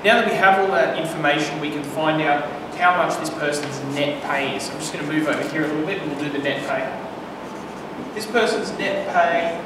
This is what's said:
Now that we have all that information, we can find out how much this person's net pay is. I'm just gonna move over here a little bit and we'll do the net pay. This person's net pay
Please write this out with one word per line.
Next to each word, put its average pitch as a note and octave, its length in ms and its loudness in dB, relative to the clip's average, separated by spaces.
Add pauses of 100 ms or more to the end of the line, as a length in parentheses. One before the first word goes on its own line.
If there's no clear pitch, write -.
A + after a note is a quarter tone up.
Now A#3 160 8
that G#3+ 100 2
we F3+ 60 0
have F#3+ 220 8
all F#3+ 160 2
that D#3+ 240 2
information, D3+ 640 0
we D3 100 -2
can D3 120 -4
find D#3 400 0
out D3 260 2 (300)
how F3+ 180 6
much - 220 2
this D#3 120 -2
person's C#3+ 640 -2
net C#3+ 280 0
pay C#3 340 -2
is. - 140 -6
I'm D3+ 80 -8
just - 140 -6
gonna D#3 200 -4
move D#3 160 2
over D3 200 0
here D3+ 160 0
a D3+ 40 0
little D3+ 160 0
bit G3 160 -2
and D3+ 100 -4
we'll C#3 100 -6
do D3 100 -2
the C#3 80 -2
net C#3 280 -2
pay. - 220 -2 (1300)
This G#3 100 -6
person's A3 540 0
net G3 340 -2
pay E3+ 540 2